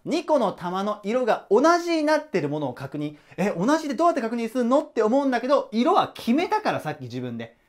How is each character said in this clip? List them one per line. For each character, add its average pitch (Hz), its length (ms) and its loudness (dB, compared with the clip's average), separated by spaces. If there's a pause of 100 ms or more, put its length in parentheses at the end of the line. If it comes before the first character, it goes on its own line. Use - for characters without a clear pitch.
二 294 220 -4
個 302 120 4
の 202 140 0
玉 180 320 -6
の 208 180 -4
色 240 220 -2
が 214 260 0
同 220 120 6 (160)
じ 339 180 -2
に 311 80 0
な 302 120 2
っ 302 120 -4
て 185 120 -2
る 147 80 -2
も 147 120 -4
の 143 80 -4
を 123 60 -8
確 139 240 -10
認。 147 180 -8 (220)
「え、 185 180 0
同 247 220 2
じ 320 100 -6
で 277 60 -2
ど 320 100 0
う - 40 6
や 339 40 2
っ - 20 0
て 302 60 -2
確 226 160 -4
認 233 120 -4
す 240 100 -6
る 247 60 2
の？」 254 200 4
っ - 80 -20
て 233 100 0
思 269 200 2
う 277 40 0
ん 269 40 0
だ 240 100 0
け 254 80 -6
ど、 277 240 2
色 262 220 4
は - 180 0
決 - 200 -2
め 330 160 2
た 427 120 0
か 427 120 -2
ら、 135 80 -2
さ 156 100 -8
っ - 80 -8
き - 40 -14
自 123 180 -8
分 120 180 -8
で。 113 180 -14 (120)